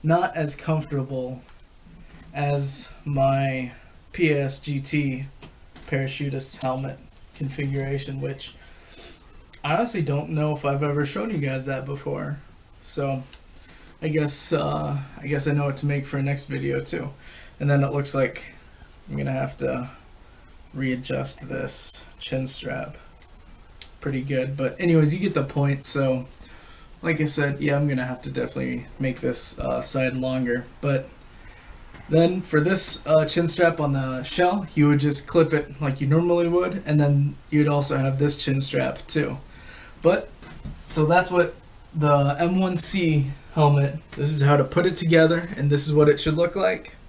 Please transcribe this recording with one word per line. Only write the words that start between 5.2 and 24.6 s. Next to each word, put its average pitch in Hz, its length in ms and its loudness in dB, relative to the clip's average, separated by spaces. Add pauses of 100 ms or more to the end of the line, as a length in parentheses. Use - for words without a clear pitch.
parachutist 135 760 -4
helmet 131 360 -4 (380)
configuration, 139 840 -4
which - 340 -10 (1120)
I 151 100 0
honestly 214 280 0
don't 143 280 -2
know 151 240 0
if 143 100 -10
I've 143 200 0
ever 147 200 0
shown 208 260 -4
you 185 80 -2
guys 135 280 -4
that 135 180 -6
before. 143 540 -6 (420)
So 135 440 -4 (760)
I 156 60 -6
guess, 151 460 0
uh, 147 460 -2 (220)
I 139 60 -10
guess 147 220 -2
I 147 40 2
know 143 120 2
what 139 140 -2
to 147 80 -4
make 143 200 0
for 139 120 -4
a 135 40 0
next 139 240 -2
video 139 340 -4
too. 143 300 -6 (480)
And 143 100 0
then 143 140 6
it 139 100 0
looks 139 220 -2
like 131 400 -2 (560)
I'm 139 60 -6
gonna 139 160 -4
have 135 260 -4
to 127 320 -4 (840)
readjust 131 760 -6
this - 560 -6 (160)
chin 131 260 -4
strap 131 500 -8 (1040)
pretty 131 220 -4
good. 135 340 -2
But - 240 -4